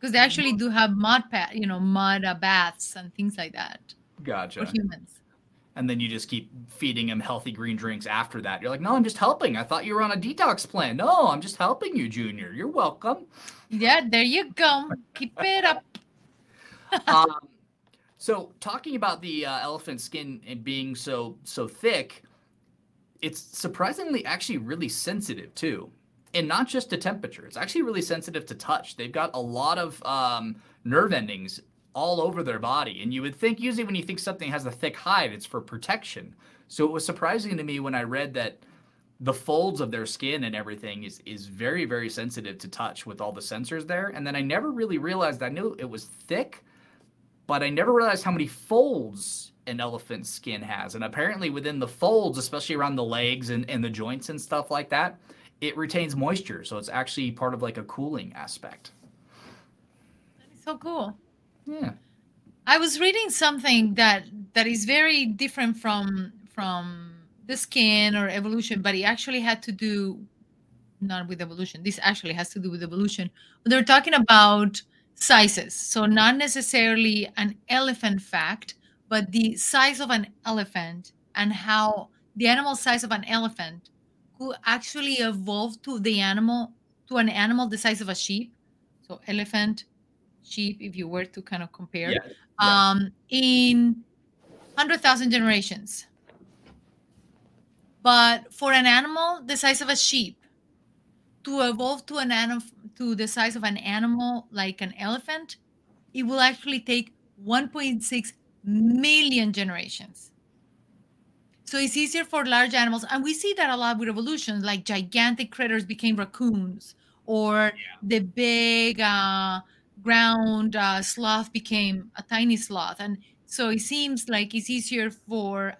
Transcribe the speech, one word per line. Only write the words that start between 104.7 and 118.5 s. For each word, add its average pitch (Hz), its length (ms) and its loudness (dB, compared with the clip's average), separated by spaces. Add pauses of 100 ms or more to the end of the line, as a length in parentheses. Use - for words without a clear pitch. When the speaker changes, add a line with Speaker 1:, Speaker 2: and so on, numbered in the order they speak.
Speaker 1:
an 190 180 -6
elephant, 254 580 -6 (580)
it 262 80 -4
will 254 180 0
actually 262 400 2
take 247 320 0 (240)
one 233 320 0
point 269 340 -4
six 240 300 -2 (320)
million 240 880 4
generations. 190 800 -8 (1300)
So 277 140 -6
it's 269 180 0
easier 302 280 0
for 302 200 -2
large 247 300 4
animals. 233 360 2
And 262 120 0
we 302 100 -2
see 403 220 -2
that 311 160 2
a 247 60 0
lot 240 220 0
with 226 100 -4
evolution, 220 540 -4
like 202 220 -2
gigantic 233 680 0
critters 220 320 0
became 220 320 0
raccoons, 202 800 -4 (300)
or 214 500 2
Speaker 2:
Yeah. 185 260 -16
Speaker 1:
the 214 180 2
big, 233 800 2